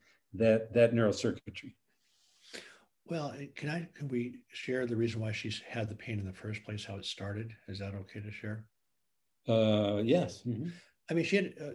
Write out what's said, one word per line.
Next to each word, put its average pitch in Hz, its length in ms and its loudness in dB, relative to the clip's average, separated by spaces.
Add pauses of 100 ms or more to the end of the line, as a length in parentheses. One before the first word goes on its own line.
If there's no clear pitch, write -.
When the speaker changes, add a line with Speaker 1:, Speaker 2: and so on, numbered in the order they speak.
(340)
Speaker 1:
that, 113 400 4
that 117 200 8
neural 110 180 4
circuitry. - 640 -4 (1300)
Speaker 2:
Well, 151 320 -4
eh, 143 160 -10
can 147 160 -6
I, 165 240 -4
can 147 140 -8
we 123 280 -2 (120)
share 127 380 -2
the 117 100 -2
reason 113 240 2
why 107 120 -2
she's 107 360 -6
had 110 200 -4
the 107 60 -8
pain 110 240 -6
in 98 80 -4
the 95 60 -6
first 104 320 -8
place, 107 200 -8
how 101 120 -10
it 92 80 -10
started? 104 480 -6 (140)
Is 95 120 -8
that 98 160 -6
okay 98 260 -10
to 104 100 -10
share? 110 340 -8 (840)
Speaker 1:
Uh, 107 560 6
yes. 160 420 2
Mm-hmm. 120 220 -2 (420)
Speaker 2:
I 165 40 0
mean, 165 100 2
she 196 120 2
had, 190 240 0
uh, 147 140 -8